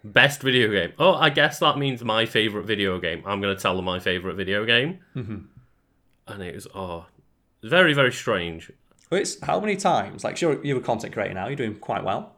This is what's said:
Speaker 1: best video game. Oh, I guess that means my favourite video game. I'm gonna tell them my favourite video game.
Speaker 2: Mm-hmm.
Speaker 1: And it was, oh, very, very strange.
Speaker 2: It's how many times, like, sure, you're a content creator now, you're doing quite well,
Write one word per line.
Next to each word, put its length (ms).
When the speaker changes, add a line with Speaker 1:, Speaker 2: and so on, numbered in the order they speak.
Speaker 1:
best 360
video 300
game. 260
Oh, 180
I 140
guess 300
that 180
means 280
my 200
favourite 400
video 340
game. 260
I'm 160
gonna 160
tell 180
them 80
my 160
favourite 380
video 280
game. 340
Speaker 2:
Mm-hmm. 240
Speaker 1:
And 160
it 120
was, 180
oh, 320
very, 300
very 200
strange. 580
Speaker 2:
It's 320
how 160
many 160
times, 480
like, 140
sure, 260
you're 140
a 40
content 320
creator 200
now, 140
you're 80
doing 200
quite 280
well, 340